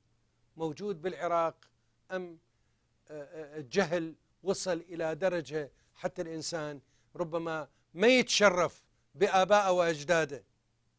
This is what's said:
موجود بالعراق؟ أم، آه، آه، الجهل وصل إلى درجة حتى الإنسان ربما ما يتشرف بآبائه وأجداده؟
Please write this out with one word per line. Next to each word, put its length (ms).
موجود 460
بالعراق؟ 520
أم، 280
آه، 140
آه، 360
الجهل 560
وصل 460
إلى 260
درجة 560
حتى 280
الإنسان 580
ربما 520
ما 120
يتشرف 760
بآبائه 560
وأجداده؟ 760